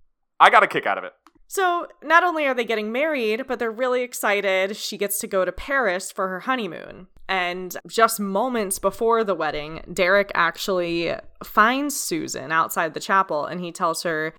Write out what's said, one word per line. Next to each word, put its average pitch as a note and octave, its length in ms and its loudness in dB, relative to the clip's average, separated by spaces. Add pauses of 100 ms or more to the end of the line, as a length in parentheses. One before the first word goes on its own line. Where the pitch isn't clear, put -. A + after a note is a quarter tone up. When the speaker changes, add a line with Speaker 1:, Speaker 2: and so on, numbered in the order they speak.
(380)
Speaker 1:
I F3+ 120 10
got A3 120 8
a F#3+ 40 4
kick - 200 -2
out G2 120 2
of F2+ 60 -8
it. - 100 -12 (320)
Speaker 2:
So, F4 420 0 (140)
not D#4+ 200 6
only D#4+ 240 0
are C4 80 2
they A#3+ 100 -2
getting G#3+ 280 -2
married, B3+ 560 0
but B3 100 -4
they're A#3 140 -2
really B3 300 0
excited. G3+ 760 0
She - 200 -8
gets - 220 -2
to A3 80 -6
go F#3 180 0
to F3+ 80 -2
Paris G#3+ 600 -2
for F#3+ 160 -2
her F#3 120 -6
honeymoon. F#3+ 680 -6 (200)
And F3+ 480 -2 (120)
just A3 320 2
moments G3+ 580 -2
before A3+ 460 0
the G3 100 0
wedding, D3+ 480 -6 (100)
Derek G3 420 4
actually E3+ 760 0 (320)
finds C4 540 2
Susan C3 540 -6
outside E3 420 0
the - 60 -6
chapel, F#3+ 460 0
and F3 140 -6
he E3+ 120 -8
tells E3+ 320 -2
her D#3+ 340 -2